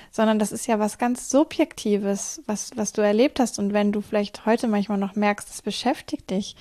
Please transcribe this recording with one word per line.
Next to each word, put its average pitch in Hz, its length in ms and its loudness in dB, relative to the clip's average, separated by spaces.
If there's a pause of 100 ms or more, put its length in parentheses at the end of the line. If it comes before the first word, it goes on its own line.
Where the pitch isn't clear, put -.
(100)
sondern 220 280 2
das 214 140 0
ist - 140 -8
ja 220 120 2
was 214 200 -2
ganz 247 320 -2
Subjektives, 208 1160 0
was, - 300 -6
was 214 160 -4
du - 80 -2
erlebt 214 400 4
hast. 233 180 0
Und 202 140 -2
wenn 208 200 2
du 208 100 -2
vielleicht 208 420 -4
heute 233 240 2
manchmal 208 300 0
noch 196 160 -4
merkst, 208 340 0
es - 140 -14
beschäftigt - 680 -4
dich, 190 300 -2